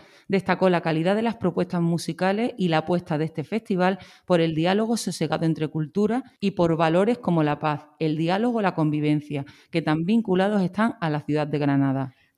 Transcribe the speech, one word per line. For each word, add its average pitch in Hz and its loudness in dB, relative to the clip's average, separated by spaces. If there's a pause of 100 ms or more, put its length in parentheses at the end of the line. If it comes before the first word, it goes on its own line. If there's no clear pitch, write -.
(300)
destacó 190 2
la 180 4
calidad 165 0
de 220 -2
las 226 -2
propuestas 180 -2
musicales 175 0
y 180 0
la 160 4
apuesta 175 -2
de 156 0
este 156 -6
festival 190 -2 (260)
por 175 4
el 165 2
diálogo 202 0
sosegado 160 -2
entre 156 0
culturas 208 -2 (160)
y 196 0
por 170 0
valores 175 2
como 170 0
la 147 0
paz, 151 -4 (120)
el 156 0
diálogo 196 0
o - 0
la 185 0
convivencia, 151 0 (240)
que 170 -2
tan 160 0
vinculados 202 2
están 202 0
a 165 -2
la 147 -2
ciudad 147 -2
de 151 -2
Granada. 139 0 (240)